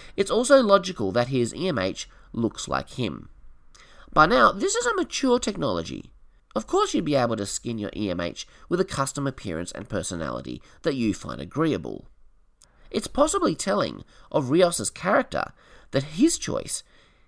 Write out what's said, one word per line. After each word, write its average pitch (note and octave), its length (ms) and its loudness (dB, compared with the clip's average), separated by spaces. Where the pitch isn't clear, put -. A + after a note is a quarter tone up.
It's G3 120 2
also C4 300 8
logical F#3 520 4
that A#2+ 160 2
his B2 260 0
E E3 120 -4
M D#3 120 0
H F#2+ 320 -4
looks - 340 -4
like C2+ 220 -4
him. F2+ 400 -6
By D3+ 140 6
now, A#3 260 6
this E4 220 -2
is A#4+ 100 0
a A#4 100 0
mature C4+ 440 2
technology. F2 720 -4
Of - 120 -4
course G4 280 0
you'd G3+ 100 0
be D3+ 100 0
able A#2+ 220 2
to G#2 80 -2
skin A#2 320 -6
your G#2 180 -6
E G2+ 160 -2
M F2 80 -2
H - 300 -6
with C3+ 100 2
a - 40 2
custom C#3 420 -4
appearance F2 460 -6
and - 180 -12
personality C2+ 720 -6
that D#3 120 0
you A2+ 180 0
find - 260 -8
agreeable. E2+ 680 -4
It's - 160 -4
possibly D#4+ 480 2
telling B2 500 -4
of C#3 160 0
Rios's E3+ 400 4
character - 640 -2
that C#3+ 240 -2
his D4 240 4
choice - 440 -6